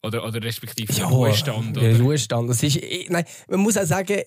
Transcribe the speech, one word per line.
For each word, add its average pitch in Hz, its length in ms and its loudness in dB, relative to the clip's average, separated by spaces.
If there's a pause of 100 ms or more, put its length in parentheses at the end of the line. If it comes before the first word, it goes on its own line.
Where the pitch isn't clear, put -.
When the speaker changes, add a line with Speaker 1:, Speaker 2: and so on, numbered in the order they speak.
Speaker 1:
oder, 110 220 -6
oder 110 180 -8
respektive 110 480 -8
einen - 80 -2
Speaker 2:
Ja, 185 80 -2
Speaker 1:
Ruhestand, 113 680 2
Speaker 2:
ja, 127 60 2
Speaker 1:
oder? 113 160 6
Speaker 2:
Ruhestand. 123 500 2
Das 120 120 0
ist, 147 140 2
ich, - 340 -6
nein, 170 140 0 (240)
man 185 140 0
muss 214 160 2
auch 196 80 0
sagen 190 400 0